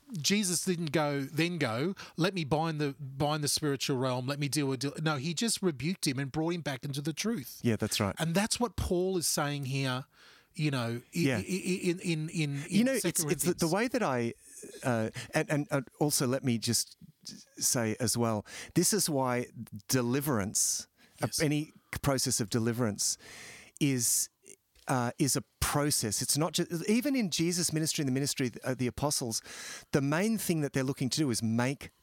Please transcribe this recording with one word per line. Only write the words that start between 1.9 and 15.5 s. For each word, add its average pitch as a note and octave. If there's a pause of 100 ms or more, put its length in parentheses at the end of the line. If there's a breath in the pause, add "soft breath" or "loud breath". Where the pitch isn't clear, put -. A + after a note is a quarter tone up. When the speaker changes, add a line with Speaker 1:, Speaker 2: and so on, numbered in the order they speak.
Speaker 1:
"Let F3+
me F3+
bind D#3
the, C#3+
bind D3
the C#3
spiritual C#3
realm, B2+
let C#3+
me D3
deal D3
with," C3+
no, D#3
he D3
just A3+
rebuked E3
him C3
and C#3
brought D#3+
him E3+
back C#3
into C#3+
the D#3
truth. G#3
Speaker 2:
Yeah, A#2
that's -
right. G2
Speaker 1:
And E3
that's G3+
what A#3
Paul F#3
is D#3
saying C#3+
here, C3 (480 loud breath)
you D3+
know, A#2+
i-, -
Speaker 2:
Yeah. C3+
Speaker 1:
i-, -
i-, F#3
in, E3+
in, D#3+
in, -
in C#3+
Speaker 2:
You G3
know, C4+
Speaker 1:
Second F#3
Speaker 2:
it's, D3+
it's -
the, E3+
the -
Speaker 1:
Corinthians. D#3
Speaker 2:
way G#3+
that A#3+
I, A#2+ (500)
uh, A2+ (240 loud breath)
and, D#3